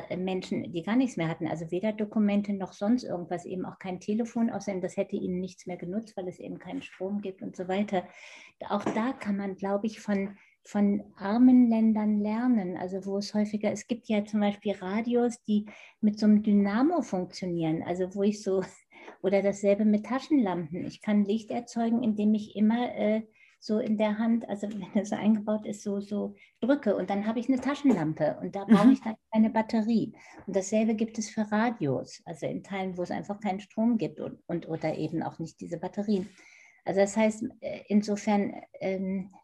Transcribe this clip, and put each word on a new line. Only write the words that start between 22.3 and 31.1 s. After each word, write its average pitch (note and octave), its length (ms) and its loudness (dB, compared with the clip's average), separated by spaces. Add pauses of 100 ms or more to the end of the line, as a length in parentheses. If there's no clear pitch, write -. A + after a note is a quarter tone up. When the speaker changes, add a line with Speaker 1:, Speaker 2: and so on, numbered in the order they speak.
Speaker 1:
ich G#3+ 220 -2
immer, A3+ 400 2
äh, G#3+ 280 0 (380)
so G#3+ 180 0
in G#3+ 180 0
der G#3+ 200 2
Hand, A3+ 300 0
also G#3 240 -4
<laughs> - 0 -
wenn G3 220 -8
das G#3 160 0
so A3 60 -2
eingebaut G#3+ 500 2
ist, G#3+ 180 -8
so, G3+ 160 -4
so G3+ 360 -6 (260)
drücke A#3 340 2
und F#3+ 140 -2
dann G3+ 180 -2
habe A#3 120 -2
ich A#3 100 0
eine C4 100 2
Taschenlampe G3 800 2
und F3+ 140 -6
da G3 100 -8
brauche G#3 220 8
Speaker 2:
Mhm. C4+ 60 10
Speaker 1:
ich - 80 2
dann A3 140 -6 (160)
eine A3 180 4
Batterie. A3 640 0 (340)
Und F#3 80 -4
dasselbe G#3+ 400 2
gibt A3 220 -4